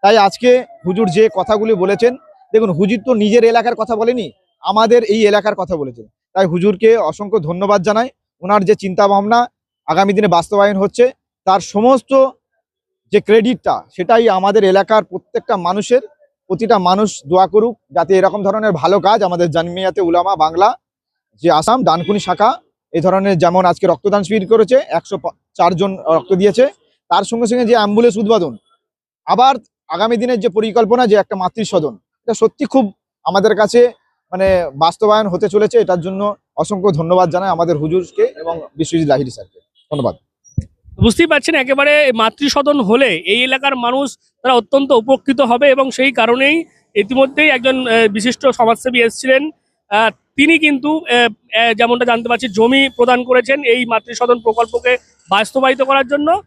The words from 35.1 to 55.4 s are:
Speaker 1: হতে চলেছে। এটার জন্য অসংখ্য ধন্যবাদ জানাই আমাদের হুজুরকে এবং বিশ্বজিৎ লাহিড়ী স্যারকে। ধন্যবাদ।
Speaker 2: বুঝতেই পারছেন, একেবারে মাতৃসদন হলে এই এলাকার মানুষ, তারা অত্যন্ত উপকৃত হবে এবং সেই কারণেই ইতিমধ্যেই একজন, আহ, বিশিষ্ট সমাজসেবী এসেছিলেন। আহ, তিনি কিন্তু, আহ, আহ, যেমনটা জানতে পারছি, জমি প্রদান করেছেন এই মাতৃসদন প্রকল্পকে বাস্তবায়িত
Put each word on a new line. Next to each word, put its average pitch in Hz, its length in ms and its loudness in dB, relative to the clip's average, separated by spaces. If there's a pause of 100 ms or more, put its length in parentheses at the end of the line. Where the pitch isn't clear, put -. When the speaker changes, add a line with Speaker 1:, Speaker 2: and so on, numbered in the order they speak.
Speaker 1:
হতে 190 220 -2
চলেছে। 208 300 0
এটার 180 220 0
জন্য 196 360 -6 (200)
অসংখ্য 175 360 -2
ধন্যবাদ 165 380 2
জানাই 180 180 -2
আমাদের 170 300 0
হুজুরকে 170 440 -4
এবং 165 380 -6 (160)
বিশ্বজিৎ 160 320 -2
লাহিড়ী 135 220 0
স্যারকে। - 280 -20 (340)
ধন্যবাদ। 127 220 -4 (880)
Speaker 2:
বুঝতেই 233 240 2
পারছেন, 320 280 -2
একেবারে 285 580 2
মাতৃসদন 269 680 0
হলে 233 260 2
এই 185 360 -2
এলাকার 262 340 -2
মানুষ, 247 420 -2 (240)
তারা 254 120 2
অত্যন্ত 269 380 0
উপকৃত 262 480 0
হবে 254 300 2
এবং 269 200 0
সেই 262 220 -2
কারণেই 262 520 0 (300)
ইতিমধ্যেই 269 540 0
একজন, 262 400 0
আহ, 226 200 2
বিশিষ্ট 220 380 -2
সমাজসেবী 240 560 0
এসেছিলেন। 262 480 0 (380)
আহ, 214 220 0 (260)
তিনি 311 220 2
কিন্তু, 294 400 0
আহ, 233 600 -2
আহ, 233 140 2
যেমনটা 240 300 0
জানতে 233 240 -2
পারছি, 240 200 -4
জমি 240 480 2
প্রদান 247 280 2
করেছেন 254 380 -2
এই 247 240 0
মাতৃসদন 233 540 -2
প্রকল্পকে 233 560 -2 (340)
বাস্তবায়িত 262 520 0